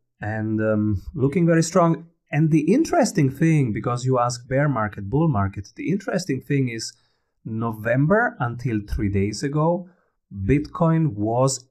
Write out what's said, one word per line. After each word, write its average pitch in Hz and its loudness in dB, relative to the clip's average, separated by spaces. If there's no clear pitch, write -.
and, 110 -4
um, 107 0
looking 139 0
very 165 4
strong. 165 2
And 151 2
the 160 2
interesting 269 2
thing, 151 2
because 120 -4
you 127 2
ask 120 -2
bear 139 0
market, 104 -4
bull 156 2
market, 101 -2
the - -6
interesting 175 -4
thing 135 0
is 113 -8
November 117 0
until 120 -4
three 104 -2
days 101 -2
ago, 160 0
Bitcoin 156 2
was 120 0